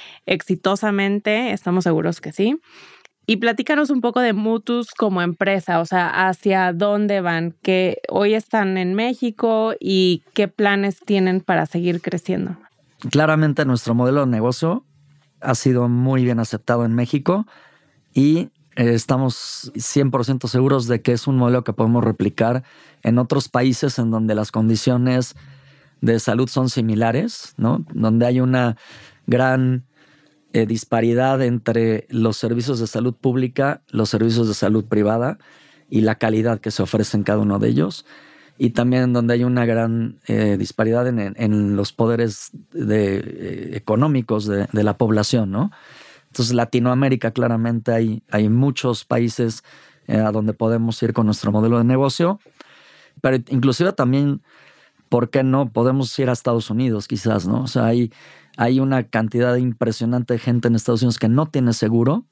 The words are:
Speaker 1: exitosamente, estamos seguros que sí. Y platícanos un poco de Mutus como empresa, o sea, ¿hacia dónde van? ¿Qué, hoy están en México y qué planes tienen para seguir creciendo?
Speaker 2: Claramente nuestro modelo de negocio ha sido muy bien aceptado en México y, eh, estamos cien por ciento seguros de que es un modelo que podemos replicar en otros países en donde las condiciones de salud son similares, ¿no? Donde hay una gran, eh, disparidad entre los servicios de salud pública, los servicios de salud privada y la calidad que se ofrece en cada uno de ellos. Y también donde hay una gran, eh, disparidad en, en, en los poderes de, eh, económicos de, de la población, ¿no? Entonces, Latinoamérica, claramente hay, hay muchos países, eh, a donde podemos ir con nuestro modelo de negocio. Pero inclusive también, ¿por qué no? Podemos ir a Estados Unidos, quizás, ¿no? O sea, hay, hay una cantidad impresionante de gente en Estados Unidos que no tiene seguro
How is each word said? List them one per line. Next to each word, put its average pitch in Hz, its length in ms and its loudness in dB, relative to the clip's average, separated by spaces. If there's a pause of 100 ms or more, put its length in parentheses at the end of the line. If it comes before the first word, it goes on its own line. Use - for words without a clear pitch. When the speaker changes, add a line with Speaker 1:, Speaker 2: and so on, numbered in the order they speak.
(260)
Speaker 1:
exitosamente, 202 1300 -2
estamos 180 300 -2
seguros 165 380 -2
que 151 120 -12
sí. 240 280 -2 (680)
Y 220 120 0
platícanos 254 520 0
un 254 100 0
poco 240 200 0
de 233 140 2
Mutus 226 580 -2
como 190 300 0
empresa, 175 580 0
o 170 60 -2
sea, 185 420 0
¿hacia 185 440 0
dónde 202 480 0
van? 170 420 -2
¿Qué, 185 380 0 (100)
hoy 208 240 2
están 202 440 -2
en 185 160 -2
México 226 840 -2
y 185 420 2 (120)
qué 202 120 0
planes 202 540 0
tienen 190 400 0
para 165 260 0
seguir 175 340 -2
creciendo? 180 560 -4 (540)
Speaker 2:
Claramente 156 540 2
nuestro 120 300 0
modelo 127 260 2
de 135 60 2
negocio 127 580 0 (560)
ha 131 140 0
sido 123 340 2
muy 127 360 2
bien 120 160 0
aceptado 117 440 -2
en 113 100 0
México 147 520 -2 (680)
y, 151 360 2 (260)
eh, 117 180 2
estamos - 840 -2
cien 135 340 0
por 123 140 0
ciento 127 240 -4
seguros 127 400 2
de 117 140 0
que 123 100 2
es 117 140 -2
un 135 100 2
modelo 123 280 2
que 110 80 -4
podemos 117 300 2
replicar 113 640 0 (380)
en 117 160 2
otros 127 300 0
países 127 500 0
en 113 120 0
donde 110 240 0
las 107 160 -2
condiciones 123 840 0 (640)
de 117 180 2
salud 120 300 0
son 131 220 0
similares, 117 840 -2
¿no? - 360 0
Donde 113 340 2
hay 127 140 2
una 127 360 2 (500)
gran, 127 580 2 (680)
eh, 113 140 2
disparidad 117 760 0
entre 113 680 0
los 113 260 0
servicios 120 440 -2
de 113 60 -2
salud 117 280 -2
pública, 131 760 -2
los 113 180 0
servicios 113 400 2
de 101 60 0
salud 107 300 0
privada 110 540 0 (520)
y 110 120 0
la 110 140 2
calidad 113 440 0
que 110 100 -6
se - 120 -2
ofrece 107 340 -2
en 104 80 0
cada 107 160 0
uno 101 180 0
de 107 100 2
ellos. 151 380 -2 (500)
Y 120 140 0
también 123 420 2
donde 120 220 2
hay 120 100 2
una 123 220 0
gran, 113 640 -2
eh, 107 300 2
disparidad 113 500 0
en, 120 100 -2
en, 101 180 -6
en 107 400 0
los 101 160 -2
poderes 117 580 -2 (220)
de, 104 440 0
eh, 90 600 -10
económicos 113 720 0
de, 101 260 -2
de 107 120 0
la 107 120 0
población, 107 540 0
¿no? 135 200 -2 (580)
Entonces, 120 260 -2
Latinoamérica, 123 800 0
claramente 117 600 -2
hay, 113 380 0
hay 107 180 2
muchos 123 560 0
países, 117 580 -2 (460)
eh, 107 100 0
a 107 140 0
donde 107 200 -2
podemos 113 500 0
ir 117 100 0
con 110 140 2
nuestro 107 260 0
modelo 113 260 2
de 117 60 2
negocio. 139 560 0 (800)
Pero 131 160 2 (120)
inclusive 135 440 2
también, 139 500 0 (640)
¿por 117 220 0
qué 139 140 0
no? 131 260 0
Podemos 127 480 0
ir 131 100 0
a 127 40 2
Estados 117 380 -2
Unidos, 110 380 -2
quizás, 107 380 -2
¿no? 117 160 0
O 131 60 -6
sea, 120 180 0
hay, 117 260 0 (440)
hay 127 240 2
una 135 240 0
cantidad 120 520 0
impresionante 120 800 -2
de 113 60 -2
gente 120 280 0
en 117 60 2
Estados 113 280 0
Unidos 120 180 0
que 110 80 0
no 143 180 2
tiene 127 260 0
seguro 117 600 0